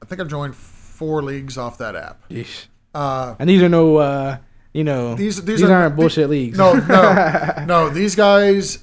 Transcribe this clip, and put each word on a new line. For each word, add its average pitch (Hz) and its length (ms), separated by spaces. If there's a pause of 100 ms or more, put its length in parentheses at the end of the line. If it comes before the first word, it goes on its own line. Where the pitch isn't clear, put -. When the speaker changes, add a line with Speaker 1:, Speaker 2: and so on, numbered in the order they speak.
Speaker 1:
I - 40
think 185 140
I've 175 80
joined 143 280
four - 640
leagues 139 360
off 120 200
that 107 180
app. 82 340
Speaker 2:
Yeesh. - 360 (280)
Speaker 1:
Uh, 131 460
Speaker 2:
And 160 100
these 185 140
are 175 60
no, 165 280
uh, 139 400 (360)
you 156 100
know, 123 320
Speaker 1:
these, 202 300
these 208 160
Speaker 2:
these 190 80
Speaker 1:
are 190 40
Speaker 2:
aren't 165 220
Speaker 1:
the-, 156 60
Speaker 2:
bullshit 156 280
leagues. 135 280
Speaker 1:
no, 185 160
no, 170 880
Speaker 2:
<laughs> 156 40
Speaker 1:
no. 165 220
These 180 260
guys, 202 680